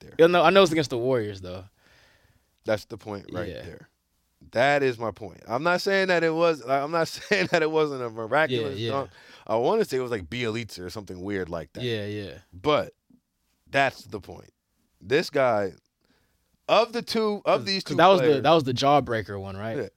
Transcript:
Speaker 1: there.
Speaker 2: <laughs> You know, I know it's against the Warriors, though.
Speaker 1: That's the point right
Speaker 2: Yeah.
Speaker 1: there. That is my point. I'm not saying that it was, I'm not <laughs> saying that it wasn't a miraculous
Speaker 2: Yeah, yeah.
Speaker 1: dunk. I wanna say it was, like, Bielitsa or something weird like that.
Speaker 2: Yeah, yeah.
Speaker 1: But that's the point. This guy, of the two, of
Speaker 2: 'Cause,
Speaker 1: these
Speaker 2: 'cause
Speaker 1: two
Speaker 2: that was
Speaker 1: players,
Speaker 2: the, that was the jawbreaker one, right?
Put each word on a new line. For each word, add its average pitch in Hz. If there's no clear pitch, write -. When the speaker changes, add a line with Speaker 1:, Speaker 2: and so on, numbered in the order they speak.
Speaker 1:
there. -
Speaker 2:
<laughs> -
You 165
know, 175
I 160
know 196
it's 165
against 160
the 127
Warriors, 113
though. 92
Speaker 1:
That's 107
the 110
point 101
right 87
Speaker 2:
Yeah. 78
Speaker 1:
there. -
That 139
is 127
my 113
point. 95
I'm 120
not 175
saying 196
that 175
it 165
was, 165
I'm 139
not 165
<laughs> -
saying -
that 170
it 156
wasn't 151
a 117
miraculous 113
Speaker 2:
Yeah, 113
yeah. 117
Speaker 1:
dunk. 127
I 110
wanna 180
say 131
it 127
was, 123
like, 95
Bielitsa 113
or 90
something 92
weird 95
like 82
that. -
Speaker 2:
Yeah, 110
yeah. 101
Speaker 1:
But 95
that's 135
the 104
point. 92
This 131
guy, 110
of 220
the 233
two, 214
of 175
Speaker 2:
'Cause, -
Speaker 1:
these 190
Speaker 2:
'cause -
Speaker 1:
two -
Speaker 2:
that 165
was 190
Speaker 1:
players, 147
Speaker 2:
the, 127
that 143
was 165
the 131
jawbreaker 120
one, 95
right? 110